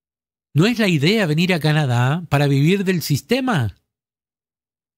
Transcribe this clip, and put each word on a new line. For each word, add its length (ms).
No 120
es 140
la 80
idea 400
venir 260
a 60
Canadá 680
para 200
vivir 360
del 200
sistema. 720